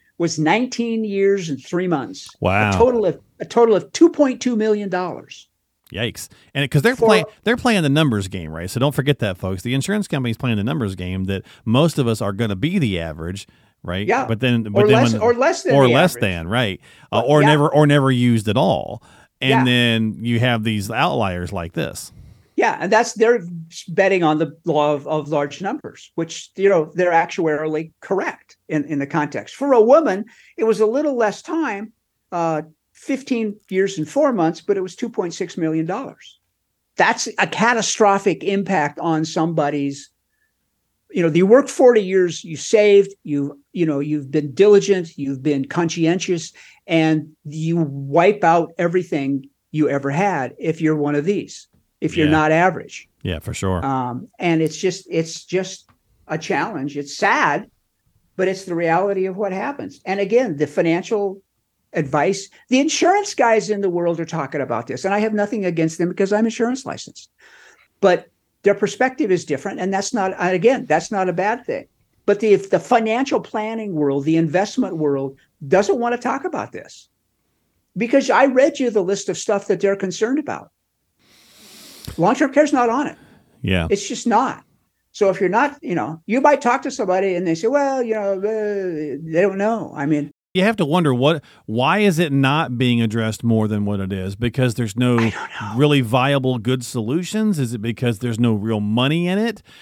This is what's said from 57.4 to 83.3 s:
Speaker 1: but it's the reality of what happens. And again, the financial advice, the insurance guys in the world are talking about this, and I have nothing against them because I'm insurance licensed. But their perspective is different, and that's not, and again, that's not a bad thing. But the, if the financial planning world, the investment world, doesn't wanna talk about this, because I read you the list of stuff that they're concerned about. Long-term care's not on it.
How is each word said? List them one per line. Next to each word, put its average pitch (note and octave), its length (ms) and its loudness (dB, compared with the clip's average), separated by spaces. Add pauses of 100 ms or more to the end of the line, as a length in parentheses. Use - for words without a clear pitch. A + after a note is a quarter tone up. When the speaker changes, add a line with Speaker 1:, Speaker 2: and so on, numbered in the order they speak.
Speaker 1:
but F#3 120 -2
it's F#3+ 180 -6
the F3 100 -6
reality F#3 500 0
of F#3+ 120 -8
what G3 160 -4
happens. B3 520 -10
And G3 140 -4
again, G3+ 380 0
the C#3+ 100 0
financial F#3+ 760 -2 (520)
advice, D#3 560 0 (200)
the B3+ 100 4
insurance F#4 540 2
guys A3+ 360 2
in G3+ 120 -4
the G3 80 0
world E3+ 300 0
are E3 60 -6
talking D3+ 360 -6
about A#2+ 260 -4
this, - 160 -6
and F#3+ 100 -2
I G#3 60 2
have G#3+ 140 0
nothing G#3 320 -2
against D#3+ 320 0
them F3 100 0
because F#3+ 240 -2
I'm G#3+ 140 2
insurance A#3+ 400 -2
licensed. - 440 -14 (720)
But F3+ 280 4 (360)
their G3+ 120 4
perspective B3+ 560 -2
is E3+ 140 0
different, D#3 360 -6
and F#3+ 120 -2
that's G3+ 200 -4
not, F#3+ 260 -2
and F#3 160 0
again, A3+ 300 2
that's D#3+ 260 0
not F#3+ 180 -2
a F3 40 -2
bad G3 320 -2
thing. G#2 200 -8 (400)
But G3+ 140 2
the, G#3+ 140 4
if G3 160 4
the F3+ 100 2
financial A3+ 640 0
planning G#3+ 520 -6
world, C#3+ 320 0
the D#3+ 120 2
investment F3+ 600 0
world, C#3 400 -2 (300)
doesn't G#3 320 2
wanna A#3+ 180 -2
talk C4 280 -4
about C4+ 260 -8
this, - 380 -18 (880)
because A#3+ 320 2
I A3+ 160 6
read B3+ 340 4
you B3 100 0
the G3+ 140 0
list G3 260 -4
of E3+ 80 -4
stuff G3+ 300 -2
that F3 140 0
they're G3 160 2
concerned A3 420 -2
about. F3 320 -8 (1500)
Long-term B3+ 360 2
care's D4 200 4
not B3 160 2
on B3+ 180 0
it. - 100 -12 (440)